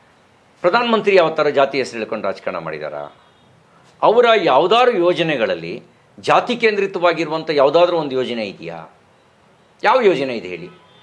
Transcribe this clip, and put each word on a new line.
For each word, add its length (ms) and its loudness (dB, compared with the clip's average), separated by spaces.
ಪ್ರಧಾನಮಂತ್ರಿ 540 0
ಯಾವತ್ತಾರು 340 2
ಜಾತಿ 280 0
ಹೆಸರು 200 -6
ಹೇಳ್ಕೊಂಡು 280 -8
ರಾಜಕಾರಣ 320 -6
ಮಾಡಿದಾರ? 360 -10
ಅವರ 240 4
ಯಾವ್ದಾದ್ರು 640 2
ಯೋಜನೆಗಳಲ್ಲಿ 840 -2
ಜಾತಿ 360 2
ಕೇಂದ್ರಿತವಾಗಿರುವಂಥ 1000 -2
ಯಾವ್ದಾದ್ರು 440 4
ಒಂದು 180 -4
ಯೋಜನೆ 320 -4
ಇದೆಯಾ? 480 -14
ಯಾವ 180 2
ಯೋಜನೆ 360 0
ಇದೆ 100 -12
ಹೇಳಿ? 220 -12